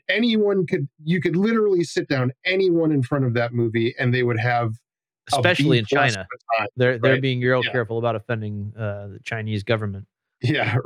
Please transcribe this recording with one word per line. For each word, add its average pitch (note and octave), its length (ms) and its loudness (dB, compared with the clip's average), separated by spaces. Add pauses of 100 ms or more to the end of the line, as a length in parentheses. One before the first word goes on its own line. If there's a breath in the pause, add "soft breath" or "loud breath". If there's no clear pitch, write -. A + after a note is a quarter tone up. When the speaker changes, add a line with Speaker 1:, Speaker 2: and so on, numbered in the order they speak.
Speaker 1:
Anyone G#3 580 2
could, D#3 220 -4 (140)
you E3 180 0
could E3 140 0
literally G3+ 480 2
sit E3 260 -4
down B2+ 220 0 (120)
anyone F3+ 480 2
in C#3+ 120 2
front C3+ 200 -2
of B2 120 0
that A#2+ 180 -2
movie A#2 440 0
and B2+ 160 0
they B2+ 100 2
would A#2+ 160 0
have A#2+ 320 0 (600)
a - 60 2
Speaker 2:
Especially C#3+ 420 4
in A2 60 -2
Speaker 1:
B - 60 -8
plus C3+ 220 2
Speaker 2:
China. G2 160 -8
Speaker 1:
for - 300 -6
time, G#2 160 -2
Speaker 2:
They're, B2 220 2
they're B2 160 4
Speaker 1:
right? C3+ 80 2
Speaker 2:
being C3 200 0
real B2+ 220 2
Speaker 1:
Yeah. A2+ 80 -4
Speaker 2:
careful A2+ 260 -2
about A#2 180 0
offending, G#2+ 640 -6
uh, G2+ 300 -6
the G2 160 -16
Chinese G#2+ 400 -4
government. G#2 480 -4
Speaker 1:
<laughs> - 300 -20
Yeah, B2 340 0 (100)